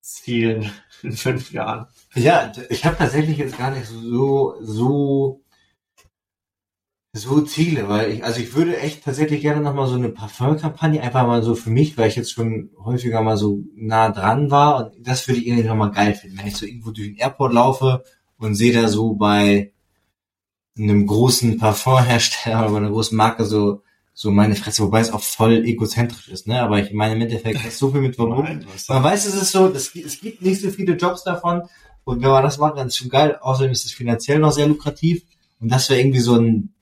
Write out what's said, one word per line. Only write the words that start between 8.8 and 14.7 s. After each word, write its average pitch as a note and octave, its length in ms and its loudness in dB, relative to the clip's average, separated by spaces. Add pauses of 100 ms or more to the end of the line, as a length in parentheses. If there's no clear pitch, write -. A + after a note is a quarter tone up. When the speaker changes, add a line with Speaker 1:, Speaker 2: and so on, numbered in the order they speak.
Speaker 2:
tatsächlich D3 380 -2
gerne D3+ 200 0
nochmal C#3+ 260 -2
so B2 80 -2
eine B2 140 -2
Parfumkampagne, D3+ 920 -2
einfach B2+ 240 0
mal A#2+ 160 2
so A2+ 140 0
für A2+ 160 -6
mich, D3 260 2
weil A2 120 2
ich - 60 -4
jetzt A#2+ 160 -6
schon A2+ 380 -6 (140)
häufiger A#2+ 380 -2
mal A2 160 0
so G2+ 260 -2 (120)
nah A2 340 0
dran A#2 420 0
war C#3+ 260 6 (160)